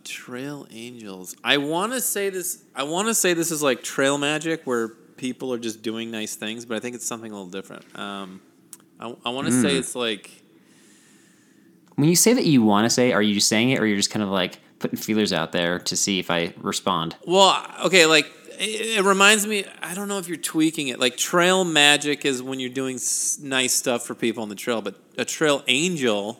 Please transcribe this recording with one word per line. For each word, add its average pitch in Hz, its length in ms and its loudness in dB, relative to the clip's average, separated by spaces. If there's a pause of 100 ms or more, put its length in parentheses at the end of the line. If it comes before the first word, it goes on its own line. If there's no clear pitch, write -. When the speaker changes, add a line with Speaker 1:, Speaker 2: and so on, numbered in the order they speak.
Speaker 1:
trail 139 680 -12
angels. 107 720 -14
I 127 140 4
wanna 175 440 -2
say 202 280 -2
this. 185 340 -8 (120)
I 135 80 -4
wanna 185 320 0
say 185 180 2
this 165 160 0
is 151 140 -4
like 131 180 2
trail 143 380 0
magic, 151 460 -2
where 117 240 0
people 127 640 -10
are 120 40 -4
just 110 240 -6
doing 113 300 -6
nice 107 240 -8
things, 113 300 -10
but 117 120 -6
I - 20 -2
think 123 160 -8
it's 117 100 -10
something 113 260 -8
a - 40 -12
little 98 140 -12
different. 92 360 -12 (120)
Um, 98 440 -12 (580)
I, 117 160 -12 (100)
I 120 40 -2
wanna 127 220 -2
say 127 240 2
Speaker 2:
Mm. 135 40 0
Speaker 1:
it's - 160 -8
like 113 340 -4 (1700)
Speaker 2:
When 143 140 4
you 175 60 6
say 220 180 6
that 254 120 2
you 143 160 6
wanna 107 280 6
say, 123 220 4
are 95 100 4
you 104 180 2
saying 113 320 2
it, 127 80 0
or 110 80 2
you're 101 100 0
just 101 140 0
kind 107 120 -2
of, 98 60 -2
like, 92 300 -2 (200)
putting 120 200 -6
feelers 107 340 0
out 80 180 -2
there 87 280 0
to - 180 -6
see 98 220 0
if 85 100 -8
I 87 280 0
respond? 90 580 -2 (100)
Speaker 1:
Well, 185 400 4 (200)
okay, 170 200 6
like, 156 220 4 (320)
it, 214 400 -4
it 185 40 2
reminds 202 440 4
me, 208 180 -2 (160)
I 175 140 -8
don't 202 120 -6
know 202 120 -4
if 170 80 -8
you're 170 100 -8
tweaking 156 520 0
it. 120 100 -6
Like, 127 180 2
trail 180 460 4
magic 147 600 4
is 127 180 -2
when 131 160 -8
you're 127 100 -4
doing 131 280 -6
s-, - 440 -4
nice 131 320 0
stuff 120 320 -2
for 127 80 -8
people 113 300 -2
on 104 60 -8
the 104 60 -10
trail, 113 280 -4
but 98 120 -8 (220)
a 123 80 -2
trail 147 420 0
angel 127 720 0